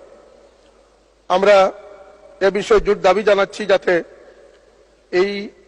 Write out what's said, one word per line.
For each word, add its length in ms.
আমরা 440
এ 100
বিষয়ে 300
জোর 200
দাবি 220
জানাচ্ছি, 440
যাতে 360
এই 380